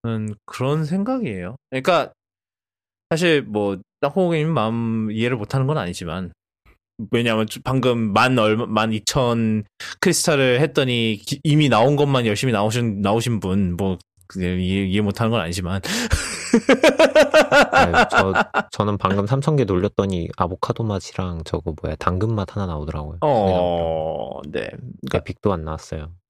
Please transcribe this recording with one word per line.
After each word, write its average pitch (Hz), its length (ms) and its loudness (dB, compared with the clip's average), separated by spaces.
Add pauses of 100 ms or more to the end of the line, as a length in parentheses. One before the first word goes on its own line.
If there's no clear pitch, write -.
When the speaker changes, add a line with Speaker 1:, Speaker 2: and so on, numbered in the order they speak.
Speaker 1:
저는 110 320 -4 (120)
그런 147 380 -2
생각이에요. 160 680 -4 (160)
그러니까 135 420 0 (960)
사실 160 340 2
뭐, 104 340 -2 (240)
땅콩님 160 520 0
마음 113 600 0
이해를 120 240 0
못하는 131 320 -2
건 151 100 0
아니지만, 90 540 -6 (800)
왜냐하면 117 360 2
주-, - 160 -12
방금 120 500 0
만 123 260 4
얼마, 107 280 2
만 110 260 0
이천 113 720 0 (360)
크리스탈을 139 600 2
했더니 123 640 0
기-, - 200 -6
이미 151 240 4
나온 120 280 6
것만 135 300 2
열심히 113 260 0
나오신, 110 500 0
나오신 113 380 0
분, 95 360 0
뭐, 95 220 -2 (280)
그, 95 160 -8
이해, 92 440 0
이해 95 160 0
못하는 110 280 0
건 113 100 0
아니지만. 90 420 -4
<laughs> 277 1900 2
Speaker 2:
아유, 202 200 4 (180)
저, 95 220 2 (380)
저는 104 280 -2
방금 98 280 0
삼천 139 300 0
개 131 80 2
돌렸더니 95 720 0
아보카도 90 480 -2
맛이랑 92 600 -6
저거 - 380 -4
뭐야, 78 140 -6
당근 98 380 -4
맛 101 220 -6
하나 98 100 -4
나오더라고요. 78 540 -8
Speaker 1:
어, 87 1300 -2
네. - 220 -6
그러니까 - 480 -8
Speaker 2:
에픽도 - 340 -2
안 80 120 -4
나왔어요. 78 480 -10 (180)